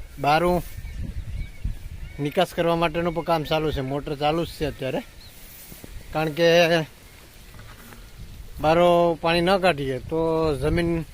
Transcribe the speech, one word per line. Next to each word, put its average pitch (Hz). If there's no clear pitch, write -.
બહારું 160
નિકાસ 147
કરવા 170
માટેનું 170
પણ 165
કામ 160
ચાલુ 156
છે, 139
મોટર 139
ચાલુ 151
જ -
છે 160
અત્યારે, 135
કારણ 156
કે 170
બારો 165
પાણી 170
ન 190
કાઢીએ 143
તો 160
જમીન 170